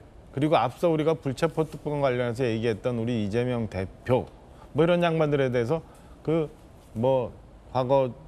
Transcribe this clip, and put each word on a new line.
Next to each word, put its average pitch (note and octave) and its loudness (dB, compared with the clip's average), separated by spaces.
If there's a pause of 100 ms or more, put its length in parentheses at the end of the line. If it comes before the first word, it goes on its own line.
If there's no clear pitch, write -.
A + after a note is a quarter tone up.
(320)
그리고 D3+ 2
앞서 B2+ 0
우리가 D#3 2
불체포 D#3 -2
특권 D3 -6
관련해서 B2 0
얘기했던 A#2 0
우리 A2+ -2
이재명 A#2 -2
대표, F#2+ -2 (460)
뭐 D3 4
이런 F3 2
양반들에 D3+ 2
대해서 B2+ 0 (400)
그 D#3 0 (460)
뭐 A#2+ 0 (400)
과거 C3 2 (160)